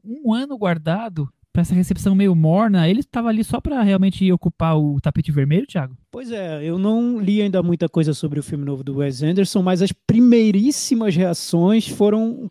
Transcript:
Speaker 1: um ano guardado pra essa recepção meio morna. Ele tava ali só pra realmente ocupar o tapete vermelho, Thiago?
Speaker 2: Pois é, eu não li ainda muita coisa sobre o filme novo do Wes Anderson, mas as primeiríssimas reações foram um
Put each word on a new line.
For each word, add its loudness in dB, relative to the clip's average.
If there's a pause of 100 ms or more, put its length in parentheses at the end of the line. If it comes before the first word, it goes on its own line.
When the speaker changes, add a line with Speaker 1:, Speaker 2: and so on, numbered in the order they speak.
Speaker 1:
um -4
ano -6
guardado -4 (240)
pra 0
essa -2
recepção 0
meio 4
morna. 2
Ele 2
tava -4
ali 0
só -6
pra -2
realmente 2
ocupar 0
o 0
tapete -4
vermelho, 0
Thiago? -8 (140)
Speaker 2:
Pois -12
é, -8
eu -4
não 0
li 0
ainda 0
muita 0
coisa 0
sobre -6
o -4
filme -8
novo -8
do -6
Wes -4
Anderson, 0
mas 2
as 2
primeiríssimas 2
reações 0
foram 0
um -8